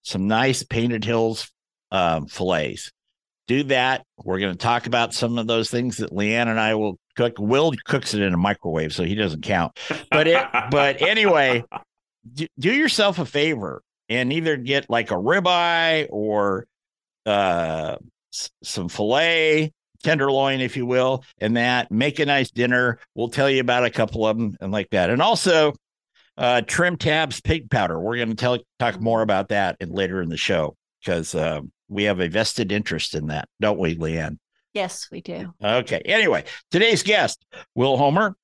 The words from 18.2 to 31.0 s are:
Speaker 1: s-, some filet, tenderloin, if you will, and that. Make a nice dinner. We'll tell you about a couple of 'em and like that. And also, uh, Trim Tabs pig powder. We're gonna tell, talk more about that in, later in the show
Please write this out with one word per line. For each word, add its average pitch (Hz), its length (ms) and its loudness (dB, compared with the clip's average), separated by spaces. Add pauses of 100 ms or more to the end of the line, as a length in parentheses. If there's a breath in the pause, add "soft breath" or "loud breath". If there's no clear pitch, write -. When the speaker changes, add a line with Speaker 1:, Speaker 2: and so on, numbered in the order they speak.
Speaker 1:
s-, - 180 -10 (120)
some 87 260 -6
filet, 156 840 2 (300)
tenderloin, 135 600 2
if 127 160 -4
you 123 80 -4
will, 127 400 2 (140 soft breath)
and 110 180 0
that. 123 340 0
Make 139 280 0
a 147 60 2
nice 139 260 0
dinner. 123 480 2 (160 loud breath)
We'll 120 120 -2
tell 139 220 0
you 135 100 4
about 123 240 2
a 117 60 2
couple 113 360 0
of 110 120 2
'em 110 240 -4
and 95 100 -6
like 101 200 -4
that. 90 180 4
And 123 120 2
also, 170 520 4 (640 soft breath)
uh, 123 240 2
Trim 175 340 0
Tabs 151 460 -2
pig - 280 -2
powder. 87 300 0
We're 113 180 -2
gonna 113 180 -2
tell, 123 240 0 (180)
talk 107 240 -2
more 113 200 2
about 101 280 0
that 98 320 0
in, 87 80 -8
later 92 320 -2
in 82 80 -4
the 80 80 -6
show 78 400 -2 (260)